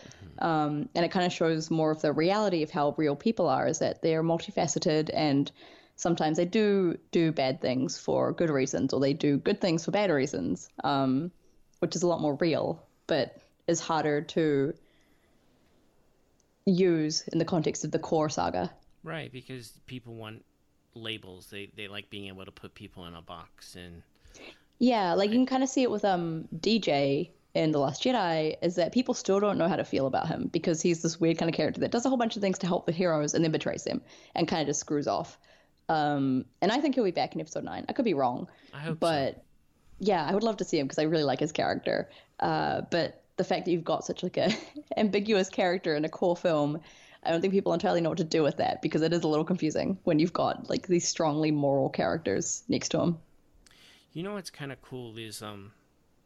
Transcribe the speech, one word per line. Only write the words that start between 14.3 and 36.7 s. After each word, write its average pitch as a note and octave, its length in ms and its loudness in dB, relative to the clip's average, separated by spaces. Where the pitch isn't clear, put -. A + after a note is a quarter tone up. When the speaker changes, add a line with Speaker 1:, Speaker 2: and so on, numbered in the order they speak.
Speaker 2:
use E3+ 640 4
in - 100 -2
the D#3+ 60 2
context D#3 400 -2
of D#3 60 -6
the D#3+ 80 -2
core D#3 300 0
saga. - 460 -4
Speaker 1:
Right, D#3 280 -10
because B2 540 -16
people A#2 300 -14
want A2 300 -14
labels. G#2+ 560 -12
They, G2+ 180 -12
they G2+ 200 -14
like G2+ 220 -14
being G2+ 180 -12
able F#2+ 180 -14
to F#2+ 60 -16
put - 240 -18
people F#2+ 300 -16
in E2+ 80 -14
a E2 80 -16
box. - 540 -18
And F2 280 -16
Speaker 2:
Yeah, A3 340 2
like, G3 180 2
you A3 40 2
Speaker 1:
Right. B3 40 6
Speaker 2:
can C4 80 4
kinda C4 200 0
see C4+ 160 0
it A#3+ 80 2
with, G#3 140 -2
um, E3+ 420 0
D A3 200 2
J C#3+ 540 0
in D#3+ 160 2
The D3 80 2
Last C#3 240 0
Jedi, E3 580 2
is E3 140 0
that E3+ 180 0
people B3+ 220 2
still G3 240 2
don't G3+ 180 2
know E3 100 2
how F3+ 80 2
to - 80 0
feel - 220 0
about - 220 0
him - 220 -4
because E3 320 0
he's E3+ 200 2
this E3 180 -4
weird E3 200 4
kind E3 100 0
of D#3 60 -2
character D#3 260 0
that C#3 100 0
does A#3+ 140 -2
a C4+ 40 2
whole C4 80 2
bunch A3+ 180 -2
of G3+ 60 -4
things F#3+ 180 0
to F3+ 80 -2
help F3 180 0
the - 60 0
heroes D#3+ 420 0
and E3 100 2
then D#3+ 80 2
betrays - 340 -2
them - 160 -2
and E3 120 2
kinda D#3+ 180 0
just C#3+ 140 0
screws - 280 -2
off. G#2 320 -2
Um, C#3+ 560 2
and F#3 100 4